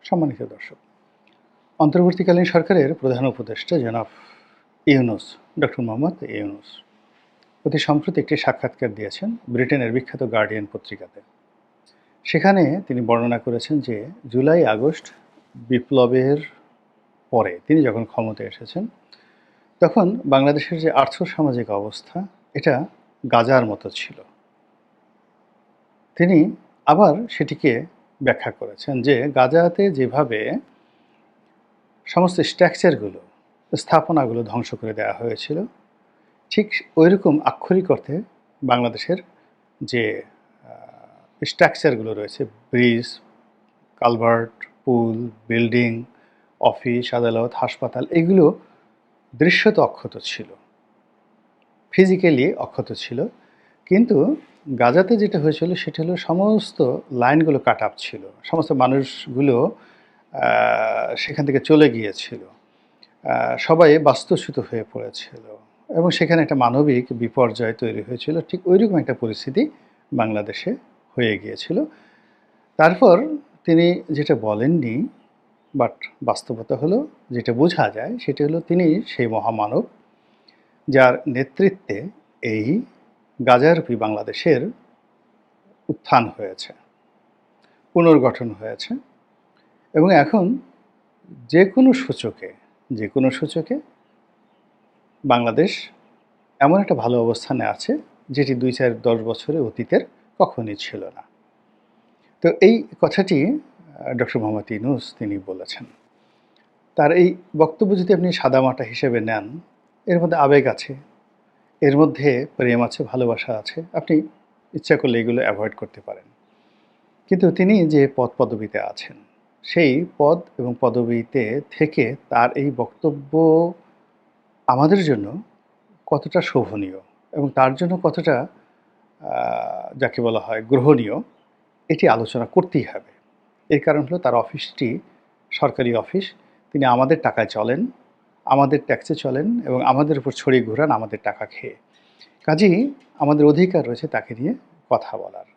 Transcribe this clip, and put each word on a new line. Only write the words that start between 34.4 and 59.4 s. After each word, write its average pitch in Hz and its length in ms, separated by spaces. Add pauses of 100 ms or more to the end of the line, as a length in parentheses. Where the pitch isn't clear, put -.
ধ্বংস 117 320
করে 110 180
দেওয়া 104 200
হয়েছিল, 117 500 (840)
ঠিক - 240 (240)
ওইরকম 165 420
আক্ষরিক 185 520
অর্থে 170 300 (420)
বাংলাদেশের 123 540 (640)
যে, 110 400 (420)
আহ, 60 80 (720)
স্ট্রাকচারগুলো 117 680
রয়েছে, 104 320
ব্রিজ, 120 760 (800)
কালভার্ট, 117 680 (180)
পুল, 117 440 (180)
বিল্ডিং, 117 560 (580)
অফিস, 120 520
আদালত, 117 420
হাসপাতাল, 127 540
এগুলো 170 500 (760)
দৃশ্যত 175 440
অক্ষত - 440
ছিল, - 220 (1500)
ফিজিক্যালি 185 600
অক্ষত 120 400
ছিল। 131 340 (580)
কিন্তু 208 500 (440)
গাজাতে 180 380
যেটা 202 220
হয়েছিল 156 360
সেটা 160 280
হলো 175 120
সমস্ত 180 840 (140)
লাইনগুলো 139 480
কাট 113 220
আপ 107 160
ছিল, - 240 (220)
সমস্ত 165 280
মানুষগুলো, 135 1000 (600)